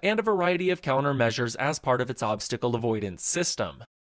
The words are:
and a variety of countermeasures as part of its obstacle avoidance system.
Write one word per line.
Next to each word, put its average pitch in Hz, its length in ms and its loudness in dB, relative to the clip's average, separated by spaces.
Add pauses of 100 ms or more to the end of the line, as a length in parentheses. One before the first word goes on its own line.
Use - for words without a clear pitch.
and 214 160 2
a - 20 0
variety 180 480 2
of 175 140 -2
countermeasures 127 720 2
as 151 240 -2
part 127 200 2
of 127 120 -2
its - 100 -6
obstacle 117 540 -2
avoidance 110 500 -2
system. 113 580 -2 (260)